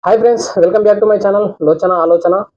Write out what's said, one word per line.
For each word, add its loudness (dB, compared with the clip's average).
హాయ్ 0
ఫ్రెండ్స్, -2
welcome 2
back 2
to 0
my 2
channel -2
లోచన 0
ఆలోచన. 0